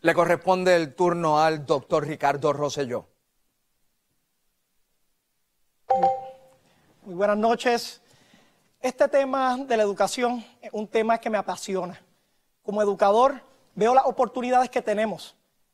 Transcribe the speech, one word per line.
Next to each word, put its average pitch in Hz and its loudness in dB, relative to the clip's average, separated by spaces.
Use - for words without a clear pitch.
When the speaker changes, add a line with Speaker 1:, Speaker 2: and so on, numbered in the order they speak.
Speaker 1:
Le 165 2
corresponde 180 2
el 156 -2
turno 170 0
al 156 0
doctor 147 -2
Ricardo 143 -2
Rosselló. 143 -6
Speaker 2:
Muy 185 -14
buenas 208 0
noches. 233 -2
Este 269 0
tema 269 0
de 262 -2
la 214 2
educación 220 -2
es 220 -18
un 214 -6
tema 226 0
que 226 -6
me 214 -2
apasiona. 180 -6
Como 208 -2
educador, 214 4
veo 226 2
las 262 6
oportunidades 247 0
que 247 -2
tenemos. 208 -4